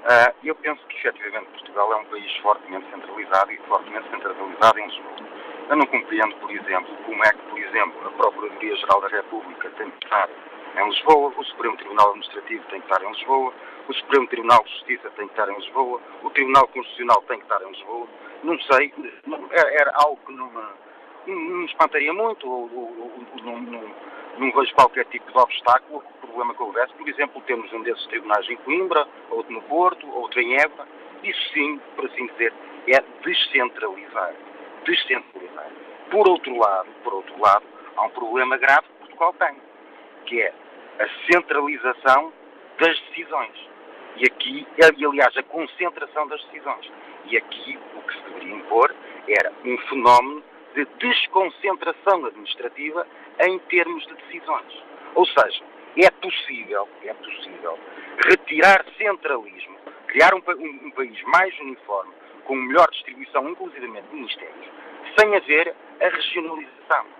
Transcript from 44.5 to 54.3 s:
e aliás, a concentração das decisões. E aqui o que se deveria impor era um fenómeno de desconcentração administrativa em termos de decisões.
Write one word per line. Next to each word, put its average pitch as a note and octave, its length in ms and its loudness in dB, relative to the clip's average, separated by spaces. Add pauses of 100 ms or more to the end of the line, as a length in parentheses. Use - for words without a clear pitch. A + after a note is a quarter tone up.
e D3+ 280 8
aliás, C#3 320 4
a C3 60 -4
concentração D#3 840 -6
das D3 180 -10
decisões. D3 460 -10 (340)
E A2+ 120 -2
aqui - 420 -6 (160)
o - 60 -14
que - 120 -10
se - 100 -14
deveria F#2+ 320 -14
impor A2+ 380 2 (340)
era G#2 260 2 (100)
um B2 140 -4 (100)
fenómeno C3 560 4 (320)
de C#3 100 -2 (140)
desconcentração F#3+ 1300 0
administrativa B2+ 840 -8 (320)
em F3+ 200 2
termos E3+ 480 -2
de D#3+ 80 -18
decisões. - 680 -10 (320)